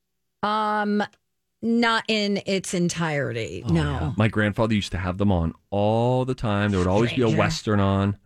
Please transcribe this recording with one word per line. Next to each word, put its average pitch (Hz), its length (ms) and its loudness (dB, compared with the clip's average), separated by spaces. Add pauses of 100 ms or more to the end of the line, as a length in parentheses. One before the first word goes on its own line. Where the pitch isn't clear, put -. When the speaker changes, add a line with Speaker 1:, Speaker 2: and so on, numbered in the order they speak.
(420)
Speaker 1:
Um, 208 640 0 (580)
not 226 460 0
in 208 380 0
its 190 280 -2
entirety, 143 960 -2
Speaker 2:
Oh, 170 60 2
Speaker 1:
no. 165 100 4
Speaker 2:
yeah. 143 340 -2
My 107 120 4
grandfather 107 440 0
used 101 200 -2
to 98 40 -4
have 92 200 -4
them 101 140 2
on 85 220 0 (160)
all 117 560 0
the 131 100 -2
time. 104 360 0
There 95 80 2
would 90 80 2
always 110 240 2
be 131 100 0
a 120 40 2
Speaker 1:
Stranger. 110 120 2
Speaker 2:
Western 104 420 0
on. 98 460 2